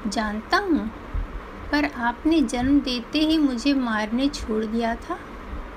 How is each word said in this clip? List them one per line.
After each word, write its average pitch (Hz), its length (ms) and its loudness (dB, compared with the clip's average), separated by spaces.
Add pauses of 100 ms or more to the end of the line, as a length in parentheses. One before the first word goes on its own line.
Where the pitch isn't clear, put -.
(100)
"जानता 220 460 0
हूँ, 311 340 2 (840)
पर 294 120 2
आपने 285 560 2
जन्म 262 400 4
देते 247 380 -2
ही 311 200 4
मुझे 277 360 4
मारने 233 540 0
छोड़ 220 360 -2
दिया 226 300 0
था, 339 240 -8 (580)